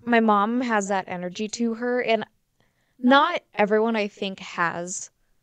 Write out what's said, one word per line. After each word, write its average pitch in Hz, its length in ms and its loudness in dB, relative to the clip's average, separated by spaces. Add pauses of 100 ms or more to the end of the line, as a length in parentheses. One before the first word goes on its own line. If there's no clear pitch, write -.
my 233 160 2
mom 220 400 2
has 220 260 -2
that 196 200 -2
energy 180 420 -8
to 233 260 -4
her, 247 260 -2
and 220 240 0 (720)
not 285 440 4 (120)
everyone, 214 440 2
I 208 100 -2
think, 196 320 -10
has 175 720 -6 (340)